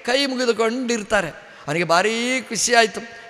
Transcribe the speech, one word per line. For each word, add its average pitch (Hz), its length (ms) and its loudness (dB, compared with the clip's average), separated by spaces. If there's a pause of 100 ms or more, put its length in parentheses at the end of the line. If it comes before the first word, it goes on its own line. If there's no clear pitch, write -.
ಕೈ 269 200 2
ಮುಗಿದುಕೊಂಡಿರ್ತಾರೆ. 226 1000 0 (400)
ಅವನಿಗೆ 170 160 0
ಭಾರೀ 226 560 2
ಖುಷಿಯಾಯಿತು, 226 600 2 (300)